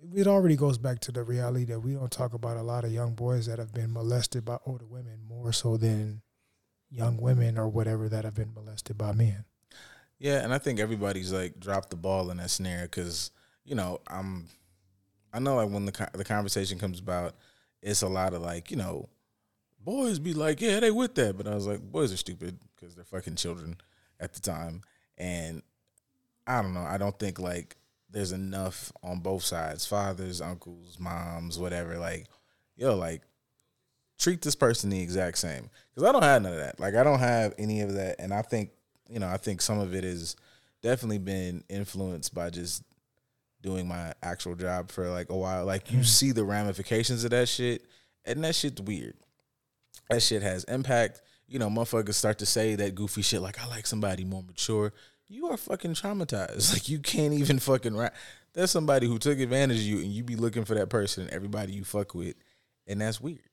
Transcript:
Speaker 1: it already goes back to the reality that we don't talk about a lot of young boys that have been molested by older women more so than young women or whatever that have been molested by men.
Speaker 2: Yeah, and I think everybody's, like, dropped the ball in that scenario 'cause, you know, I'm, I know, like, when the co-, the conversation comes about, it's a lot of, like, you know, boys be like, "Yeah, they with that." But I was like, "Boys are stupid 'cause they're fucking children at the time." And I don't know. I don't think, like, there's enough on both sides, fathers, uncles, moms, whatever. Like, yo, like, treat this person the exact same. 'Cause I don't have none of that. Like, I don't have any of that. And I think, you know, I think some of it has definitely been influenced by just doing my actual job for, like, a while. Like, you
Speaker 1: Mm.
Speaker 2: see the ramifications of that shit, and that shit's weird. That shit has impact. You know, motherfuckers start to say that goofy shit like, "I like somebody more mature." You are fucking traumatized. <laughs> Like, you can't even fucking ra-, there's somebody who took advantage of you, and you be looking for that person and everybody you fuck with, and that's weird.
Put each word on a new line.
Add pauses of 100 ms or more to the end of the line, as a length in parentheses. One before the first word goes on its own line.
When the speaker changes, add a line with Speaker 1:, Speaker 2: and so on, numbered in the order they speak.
(140)
Speaker 1:
it
already
goes
back
to
the
reality
that
we
don't
talk
about
a
lot
of
young
boys
that
have
been
molested
by
older
women (100)
more
so
than (680)
young
women
or
whatever
that
have
been
molested
by
men. (760)
Speaker 2:
Yeah,
and
I
think
everybody's,
like,
dropped
the
ball
in
that
scenario
'cause, (320)
you
know,
I'm, (840)
I
know,
like,
when
the
co-,
the
conversation
comes
about, (480)
it's
a
lot
of,
like,
you
know, (720)
boys
be
like,
"Yeah,
they
with
that."
But
I
was
like,
"Boys
are
stupid (180)
'cause
they're
fucking
children (420)
at
the
time." (360)
And (840)
I
don't
know.
I
don't
think,
like, (320)
there's
enough (100)
on
both
sides,
fathers,
uncles,
moms,
whatever.
Like, (480)
yo,
like, (920)
treat
this
person
the
exact
same. (260)
'Cause
I
don't
have
none
of
that.
Like,
I
don't
have
any
of
that.
And
I
think, (380)
you
know,
I
think
some
of
it
has (460)
definitely
been
influenced
by
just (760)
doing
my
actual
job
for,
like,
a
while.
Like,
you
Speaker 1:
Mm.
Speaker 2:
see
the
ramifications
of
that
shit, (380)
and
that
shit's
weird. (920)
That
shit
has
impact. (260)
You
know,
motherfuckers
start
to
say
that
goofy
shit
like,
"I
like
somebody
more
mature." (360)
You
are
fucking
traumatized.
<laughs>
Like,
you
can't
even
fucking
ra-, (420)
there's
somebody
who
took
advantage
of
you,
and
you
be
looking
for
that
person
and
everybody
you
fuck
with, (500)
and
that's
weird.